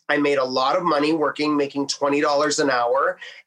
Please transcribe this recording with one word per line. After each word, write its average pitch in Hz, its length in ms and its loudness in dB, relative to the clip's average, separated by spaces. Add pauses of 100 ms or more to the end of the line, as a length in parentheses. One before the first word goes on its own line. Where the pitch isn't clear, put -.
I 147 80 2
made 143 220 2
a 131 40 2
lot 131 320 0
of 185 80 0
money 151 300 2
working, 151 420 0
making 139 320 -2
twenty 143 340 0
dollars 147 360 0
an 143 140 2
hour, 127 480 0 (280)